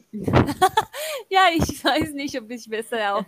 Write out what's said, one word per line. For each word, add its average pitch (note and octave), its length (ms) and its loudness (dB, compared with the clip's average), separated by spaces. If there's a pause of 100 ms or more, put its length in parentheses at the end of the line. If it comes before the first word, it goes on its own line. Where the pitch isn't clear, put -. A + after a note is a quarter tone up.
(120)
<laughs> - 600 2 (580)
Ja, F#4+ 140 4 (120)
ich - 280 -2
weiß D4+ 300 0
nicht, C#4 280 -6
ob G#3+ 100 -18
ich A3+ 180 -12
besser G#3+ 460 -2
auf G#3 120 -2